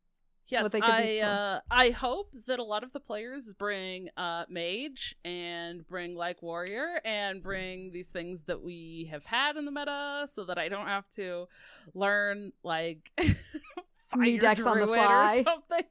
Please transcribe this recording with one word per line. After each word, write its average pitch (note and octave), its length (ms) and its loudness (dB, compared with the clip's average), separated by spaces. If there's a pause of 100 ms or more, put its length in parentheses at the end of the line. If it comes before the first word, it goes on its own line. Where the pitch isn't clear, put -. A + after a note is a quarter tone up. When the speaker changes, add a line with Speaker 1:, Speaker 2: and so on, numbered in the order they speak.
(480)
Speaker 1:
Yes, A#3 160 0
Speaker 2:
what G#3 100 0
they G#3+ 80 2
could A3+ 60 4
be A#3 40 6
Speaker 1:
I, A3+ 100 6
Speaker 2:
playing. A3 220 0
Speaker 1:
uh, G3+ 380 0 (100)
I B3 200 8
hope C4 420 -2 (140)
that B3+ 120 0
a A#3+ 40 -4
lot G#3+ 200 -4
of B3+ 80 -14
the C#4+ 80 -10
players A#3 540 -10
bring, F#3 640 -4
uh, E3+ 320 -2
Mage F#3+ 760 -6
and F3 640 -8
bring, F3 280 -8
like, F3 260 -6
Warrior G3 640 -6
and G3+ 360 -4
bring F#3 520 -6
these F3+ 160 -12
things F3 380 -8
that E3+ 140 -4
we E3 500 -10
have D3 140 -10
had C#4 300 2
in D4+ 80 -6
the C#4+ 80 -6
meta C#4+ 640 -6
so G#3 120 -8
that F3 120 -4
I E3 100 -2
don't G3 200 -4
have G3 240 -4
to F3+ 360 -6 (460)
learn, G3+ 580 2 (120)
like, E3 520 -4
<laughs> - 40 -2 (920)
Speaker 2:
New A#3+ 180 6
Speaker 1:
Fire A#3 80 4
Speaker 2:
decks A3 260 6
on A3 140 4
the G#3 80 4
Speaker 1:
Druid A3+ 120 4
or G#3+ 60 8
Speaker 2:
fly. G#3 380 8
Speaker 1:
something, E4+ 480 0